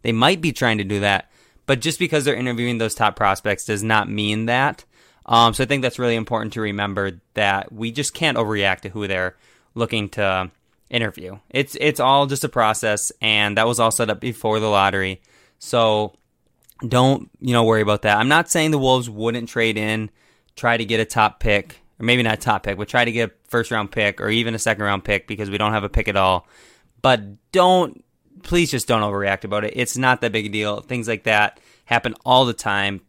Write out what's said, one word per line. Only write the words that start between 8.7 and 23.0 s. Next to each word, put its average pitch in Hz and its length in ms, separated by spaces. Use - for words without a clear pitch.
to 101 80
who 104 180
they're 92 300
looking 110 340
to 92 400
interview. 101 500
It's, 135 300
it's 147 200
all 139 260
just 135 160
a 139 60
process, 110 720
and 104 360
that 113 120
was 120 100
all 113 140
set 113 180
up 101 80
before 110 400
the 110 80
lottery. 98 540
So 107 540
don't, 127 420
you 123 120
know, 117 100
worry 110 200
about 104 200
that. 104 160
I'm 120 80
not 160 240
saying 156 220
the 147 60
Wolves 131 300
wouldn't 117 400
trade 113 280
in, 107 340
try 117 200
to 113 80
get 110 140
a 113 60
top - 340
pick, - 420
or 107 60
maybe 123 180
not 110 140
a - 20
top 107 240
pick, 98 120
but 101 120
try 123 160